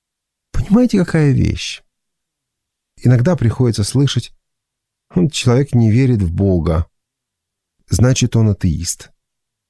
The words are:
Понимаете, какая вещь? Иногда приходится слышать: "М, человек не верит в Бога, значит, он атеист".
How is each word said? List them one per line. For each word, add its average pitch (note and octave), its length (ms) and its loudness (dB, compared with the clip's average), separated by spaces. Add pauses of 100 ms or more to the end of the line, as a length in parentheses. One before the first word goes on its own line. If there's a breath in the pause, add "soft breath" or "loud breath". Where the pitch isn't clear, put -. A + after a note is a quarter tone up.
(520)
Понимаете, A3+ 460 0
какая D#3 340 2
вещь? - 500 -4 (1120)
Иногда B2+ 400 2
приходится A2+ 480 -2
слышать: - 480 -2 (800)
"М, E3+ 160 0
человек B2+ 420 0
не A#2 180 2
верит B2 300 2
в E2+ 120 -2
Бога, E2+ 580 0 (1000)
значит, B2 480 0
он A2 140 2
атеист". E2+ 600 -6 (600)